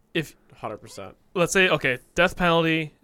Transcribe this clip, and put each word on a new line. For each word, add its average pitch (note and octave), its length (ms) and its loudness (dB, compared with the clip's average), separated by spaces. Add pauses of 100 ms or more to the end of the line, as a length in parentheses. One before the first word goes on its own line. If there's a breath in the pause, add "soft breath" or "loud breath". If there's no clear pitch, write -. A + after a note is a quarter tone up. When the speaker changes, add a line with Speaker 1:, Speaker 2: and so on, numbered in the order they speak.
(120)
Speaker 1:
If D#3 220 -6 (220)
Speaker 2:
Hundred A2 220 -10
percent. G2 380 -18 (180)
Speaker 1:
let's E3+ 180 0
say, F#3+ 160 4
okay, C#3+ 300 0 (180)
death F3 200 2
penalty E3 560 0 (120)